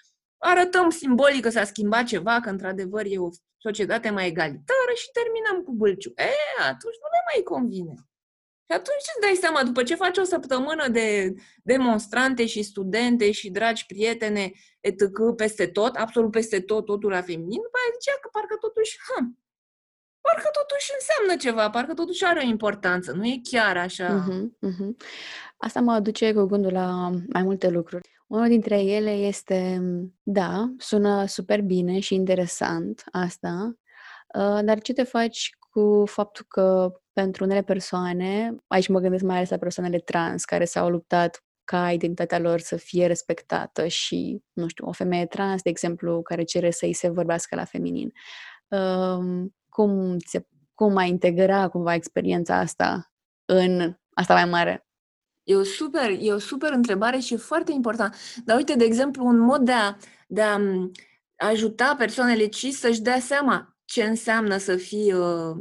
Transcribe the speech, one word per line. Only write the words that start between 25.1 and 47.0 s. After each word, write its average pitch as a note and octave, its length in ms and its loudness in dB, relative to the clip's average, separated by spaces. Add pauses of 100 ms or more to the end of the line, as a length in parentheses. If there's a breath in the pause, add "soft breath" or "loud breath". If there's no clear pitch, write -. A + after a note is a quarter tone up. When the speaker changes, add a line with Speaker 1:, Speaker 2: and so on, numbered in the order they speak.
Speaker 2:
Asta - 240 -4
mă A#3+ 120 4
aduce G#3+ 420 2
cu G#3 100 4
gândul G3 280 2
la F3+ 380 -2 (220)
mai F#3 100 2
multe F#3 260 2
lucruri. F3 440 -4 (140 soft breath)
Unul A3+ 220 2
dintre G#3 340 4
ele G#3+ 280 0
este, F#3+ 720 -2 (420)
da, G3 560 0
sună G3+ 480 2
super G#3 340 -2
bine F3+ 380 2
și G3 160 -2
interesant F#3 1000 -2
asta, F3+ 600 -4 (640 loud breath)
ă, G3+ 260 2
dar G#3+ 160 2
ce C4 120 -6
te B3+ 100 0
faci A#3 480 -2 (200)
cu G#3 360 4
faptul - 420 -4
că F#3 440 2 (200)
pentru F#3+ 320 -2
unele G3 180 2
persoane, F#3+ 920 -2 (120)
aici F#3 220 2
mă F#3+ 120 4
gândesc F#3 240 2
mai F#3 120 2
ales F3+ 140 0
la F#3 60 0
persoanele F3+ 420 -2
trans E3+ 460 -2
care F3 200 0
s-au F3 260 0
luptat F3 540 0 (200)
ca F3 280 0
identitatea F3 460 -2
lor E3+ 220 2
să E3+ 160 -8
fie F3 300 0
respectată - 800 -2
și, - 560 -4 (100)
nu E3+ 160 -4
știu, - 180 -10
o F3+ 60 -6
femeie F3 340 -2
trans, F#3+ 360 -2
de F3 80 0
exemplu, E3+ 520 -2
care E3+ 200 -4
cere E3+ 280 0
să-i F3 220 -2
se F3 160 -2